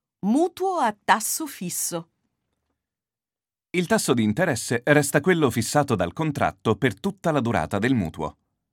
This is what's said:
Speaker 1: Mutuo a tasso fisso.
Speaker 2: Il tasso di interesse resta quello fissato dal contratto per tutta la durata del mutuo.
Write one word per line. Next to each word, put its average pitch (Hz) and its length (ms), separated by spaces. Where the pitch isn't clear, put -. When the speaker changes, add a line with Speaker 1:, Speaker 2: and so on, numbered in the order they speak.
Speaker 1:
Mutuo 349 560
a 233 280
tasso 220 440
fisso. - 640
Speaker 2:
Il 175 180
tasso 196 260
di 117 80
interesse 120 640
resta 147 360
quello 156 300
fissato 123 460
dal 87 160
contratto 156 640
per 123 240
tutta 196 320
la 143 80
durata 101 400
del 127 140
mutuo. 80 420